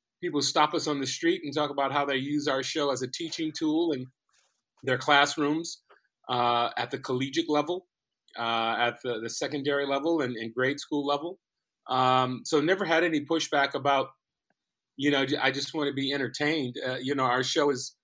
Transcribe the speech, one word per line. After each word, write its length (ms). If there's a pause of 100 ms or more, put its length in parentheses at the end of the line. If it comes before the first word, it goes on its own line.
(220)
people 180
stop 320
us 140
on 140
the 80
street 340
and 100
talk 180
about 200
how 140
they 100
use 320
our 160
show 300
as 100
a 80
teaching 420
tool 380
in 160 (800)
their 140
classrooms, 840 (460)
uh, 480
at 160
the 60
collegiate 520
level, 380 (500)
uh, 400
at 240
the, 180
the 80
secondary 560
level 360
and, 160
and 180
grade 240
school 260
level. 360 (460)
Um, 600
so 160
never 240
had 180
any 220
pushback 480
about, 320 (920)
you 140
know, 160 (120)
"I 120
just 240
wanna 180
be 220
entertained." 680
Uh, 160
you 160
know, 100
our 180
show 260
is, 360